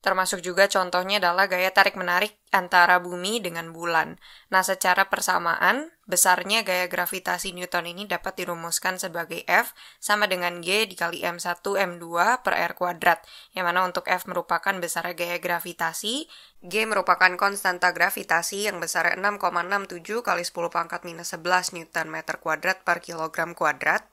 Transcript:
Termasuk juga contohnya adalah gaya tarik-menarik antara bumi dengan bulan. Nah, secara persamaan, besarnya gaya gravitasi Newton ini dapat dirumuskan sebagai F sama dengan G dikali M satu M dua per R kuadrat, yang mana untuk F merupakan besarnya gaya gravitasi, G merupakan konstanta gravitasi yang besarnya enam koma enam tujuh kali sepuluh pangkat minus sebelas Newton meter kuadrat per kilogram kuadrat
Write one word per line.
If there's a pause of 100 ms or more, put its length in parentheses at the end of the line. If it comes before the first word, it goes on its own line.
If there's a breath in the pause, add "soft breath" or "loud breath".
Termasuk
juga
contohnya
adalah
gaya
tarik-menarik (160)
antara
bumi
dengan
bulan. (320 loud breath)
Nah,
secara
persamaan, (160)
besarnya
gaya
gravitasi
Newton
ini
dapat
dirumuskan
sebagai
F (240 loud breath)
sama
dengan
G
dikali
M
satu
M
dua
per
R
kuadrat, (320 loud breath)
yang
mana
untuk
F
merupakan
besarnya
gaya
gravitasi, (320 loud breath)
G (120)
merupakan
konstanta
gravitasi
yang
besarnya
enam
koma
enam
tujuh
kali
sepuluh
pangkat
minus
sebelas
Newton
meter
kuadrat
per
kilogram
kuadrat